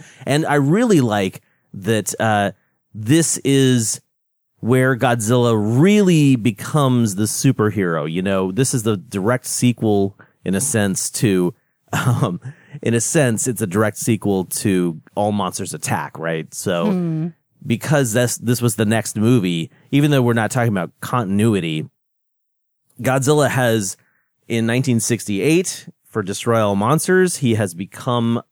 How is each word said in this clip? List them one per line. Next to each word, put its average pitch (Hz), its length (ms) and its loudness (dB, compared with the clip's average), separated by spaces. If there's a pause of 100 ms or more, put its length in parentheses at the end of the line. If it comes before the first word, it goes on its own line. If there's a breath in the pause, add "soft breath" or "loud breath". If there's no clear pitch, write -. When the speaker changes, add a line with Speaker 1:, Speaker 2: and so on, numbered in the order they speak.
(260 loud breath)
Speaker 1:
And 147 200 0
I - 80 0
really 165 460 4
like 104 420 0 (320)
that, 101 460 -2
uh, 104 320 2 (420)
this 131 440 2
is 127 640 2 (600)
where 131 360 2
Godzilla 120 580 2 (260)
really 175 560 6
becomes 120 800 0
the 104 80 0
superhero. 95 840 0
You 87 120 -4
know, 95 300 0
this 127 220 -2
is 113 100 -2
the 107 120 0
direct 101 500 -4
sequel, 104 720 0 (280 soft breath)
in 92 100 -2
a 98 60 -2
sense, 98 500 -2
to, 92 420 0 (200)
<laughs> - 200 -20
um, 117 480 -2 (400 loud breath)
in 113 140 -2
a 117 60 0
sense, 123 480 0
it's 110 120 -4
a 113 60 -2
direct 104 320 0
sequel 98 480 0
to 87 540 -2 (160)
All 104 160 0
Monsters 95 420 -6
Attack, 78 440 -6
right? 82 360 -6
So 90 380 -2
Speaker 2:
Hmm. 170 340 -4 (400)
Speaker 1:
because 127 460 0
this, 123 260 0
this 117 240 -2
was 120 140 0
the 113 80 2
next 107 320 -2
movie, 95 520 2 (220 soft breath)
even 147 220 2
though 135 100 2
we're 120 100 2
not 113 200 0
talking 117 200 0
about 90 280 -4
continuity, 98 880 -2 (1120)
Godzilla 135 500 2
has, 113 460 0 (520)
in 113 180 -2
nineteen 120 340 0
sixty-eight, 120 880 -2 (160)
for - 180 -6
Destroy 110 380 -2
All 101 160 0
Monsters, 160 600 2
he 117 180 0
has 104 200 -2
become 117 760 -4